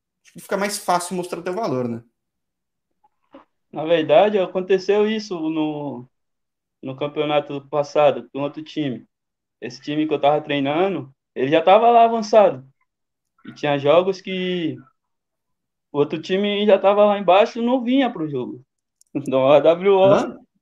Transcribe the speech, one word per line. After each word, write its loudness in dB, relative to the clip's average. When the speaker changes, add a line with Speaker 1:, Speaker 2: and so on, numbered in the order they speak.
Speaker 1:
acho -20
que -20
fica -8
mais -4
fácil -4
mostrar -8
teu -8
valor, -4
né? -10
Speaker 2:
Na -8
verdade, 2
aconteceu 0
isso -6
no, -6
no -10
campeonato -4
passado, 0
com -8
outro -8
time. -8
Esse -14
time -4
que -4
eu -2
tava 2
treinando, -4
ele -4
já 2
tava 4
lá 6
avançado. 2
E -18
tinha -4
jogos 2
que -6
o -6
outro -2
time -2
já 6
tava 4
lá 2
embaixo 2
e -4
não 0
vinha 0
pro -8
jogo. -10
<laughs> -20
Então, 0
a 8
W 2
O 4
Speaker 1:
Hã? 2